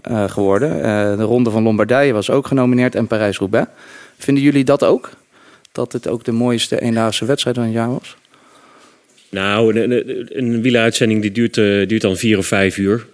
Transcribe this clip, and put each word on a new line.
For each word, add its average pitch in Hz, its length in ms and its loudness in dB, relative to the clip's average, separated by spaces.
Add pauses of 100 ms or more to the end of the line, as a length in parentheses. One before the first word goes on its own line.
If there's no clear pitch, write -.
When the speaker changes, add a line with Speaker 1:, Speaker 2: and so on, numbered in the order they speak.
Speaker 1:
eh, 104 280 -2
geworden. 107 540 0
Eh, 104 340 0
de 110 60 -2
Ronde 117 260 2
van 110 140 0
Lombardije 113 500 2
was 104 160 -2
ook 131 180 0
genomineerd 127 480 2
en 110 120 -2
Parijs-Roubaix. 107 640 -2 (480)
Vinden 139 260 0
jullie 139 200 2
dat 139 200 2
ook? 170 260 0 (640)
Dat - 200 -6
het 120 160 -8
ook 113 160 -6
de 123 80 -4
mooiste 117 500 -2
eendaagse 113 440 -2
wedstrijd 123 300 -2
van 120 100 -2
het 110 100 -2
jaar 117 160 -2
was? - 240 -10 (1120)
Speaker 2:
Nou, 104 500 2
een, 113 120 0
een, - 360 -4 (100)
een 117 240 -2
wieleruitzending 113 600 2
die 104 100 -2
duurt, 113 260 0
eh, 101 300 2
duurt 110 140 -2
dan 95 160 0
vier 107 200 2
of 95 100 -2
vijf 98 300 0
uur. 104 360 0